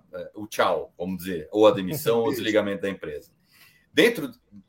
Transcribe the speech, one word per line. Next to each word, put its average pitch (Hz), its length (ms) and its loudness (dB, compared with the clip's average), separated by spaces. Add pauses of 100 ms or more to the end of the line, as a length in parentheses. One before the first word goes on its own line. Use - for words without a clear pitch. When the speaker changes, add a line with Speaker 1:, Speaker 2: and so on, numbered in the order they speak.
(140)
Speaker 1:
é, 87 220 -12
o 104 100 -12
tchau, 95 520 0
vamos 92 200 -6
dizer, 85 340 -8
ou 107 140 6
a 104 60 10
demissão, 98 480 0
ou 117 80 0
o - 20 0
Speaker 2:
<laughs> - 20 -2
Isso. 135 60 -4
Speaker 1:
desligamento 104 460 -2
da 98 60 -4
empresa. 78 420 -12 (600)
Dentro, 160 400 2 (380)